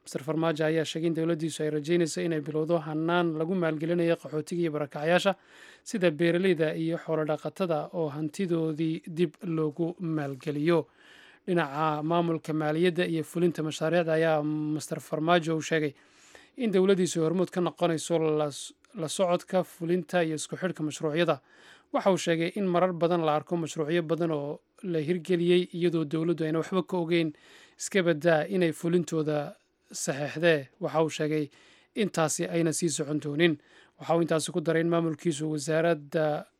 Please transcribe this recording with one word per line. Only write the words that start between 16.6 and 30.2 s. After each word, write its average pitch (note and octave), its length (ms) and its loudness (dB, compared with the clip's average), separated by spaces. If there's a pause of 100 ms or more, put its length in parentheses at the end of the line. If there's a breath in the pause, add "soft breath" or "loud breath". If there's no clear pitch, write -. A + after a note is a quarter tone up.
dowladdiisu F#3 500 4
ay D#3+ 40 2
hormuud E3+ 280 0
ka F3+ 80 0
noqonayso E3 560 0
la D3+ 320 2
s-, - 240 -12 (240)
la D#3+ 100 -4
socodka, F3 560 0
fulinta F3 640 0
iyo D#3 100 -2
isku D3 220 -8
xidhka E3+ 240 -4
mashruucyada. D#3 600 0 (520 loud breath)
Waxa A#3+ 160 2
uu F3+ 80 4
sheegay E3 400 0
in G3+ 80 0
marar F3+ 280 4
badan E3+ 280 2
la D3+ 160 2
arko D3+ 160 -4
mashruucyo D#3+ 480 -2
badan E3 300 0
oo D3 280 -4 (220)
la F3 160 -2
hirgeliyey F3 800 2
iyadoo E3 320 0
dowladdu D#3+ 360 -2
ayna D#3 120 0
waxba F3+ 320 0
ka F#3 80 -2
ogeyn, E3 360 0 (440 loud breath)
iska - 240 0
baddaa E3 480 2
inay F3+ 240 2
fulintooda D#3 800 -2 (360)
saxeexdee. D3+ 760 0 (100)